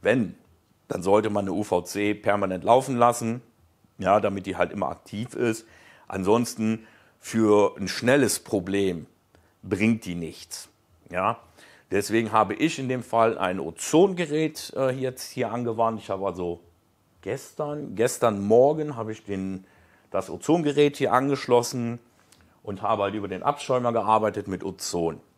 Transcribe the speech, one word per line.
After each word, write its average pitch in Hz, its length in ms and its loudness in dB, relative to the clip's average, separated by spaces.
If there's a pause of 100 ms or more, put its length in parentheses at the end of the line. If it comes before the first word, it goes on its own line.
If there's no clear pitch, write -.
wenn, 104 340 0 (520)
dann 90 140 -4
sollte 104 280 4
man 101 140 0
eine 95 80 -4
U-V-C 101 600 -2
permanent 98 500 -2
laufen 127 320 4
lassen, 120 460 2 (560)
ja, 98 220 4
damit 98 260 -4
die 92 100 -6
halt 90 160 0
immer 90 160 -4
aktiv 104 460 -10
ist. 117 320 -2 (420)
Ansonsten 110 800 0 (320)
für 104 600 4
ein 95 100 -6
schnelles 123 520 2
Problem 95 680 -2 (560)
bringt 107 440 0
die 87 80 -6
nichts. - 540 -12 (420)
Ja, 95 280 -2 (520)
deswegen 104 420 0
habe 107 220 4
ich 156 240 -2
in 135 100 -6
dem 127 140 -2
Fall 113 360 2
ein 92 220 -2
Ozongerät, 156 1160 0
äh, 131 140 0
jetzt 127 400 -6
hier 117 220 -4
angewandt. 113 480 -2
Ich - 100 -12
habe 98 160 -2
also 87 340 -4 (600)
gestern, 139 720 -8
gestern 107 520 0
Morgen 143 500 4
habe 110 160 -8
ich - 120 -14
den, 95 420 -6 (440)
das 95 180 -4
Ozongerät 147 680 2
hier 120 160 0
angeschlossen 123 840 0 (640)
und 98 200 -10
habe 98 220 0
halt 101 100 -2
über 101 140 -6
den 92 140 -8
Abschäumer 127 500 0
gearbeitet 107 560 2
mit 92 160 -6
Ozon. 85 560 -4 (160)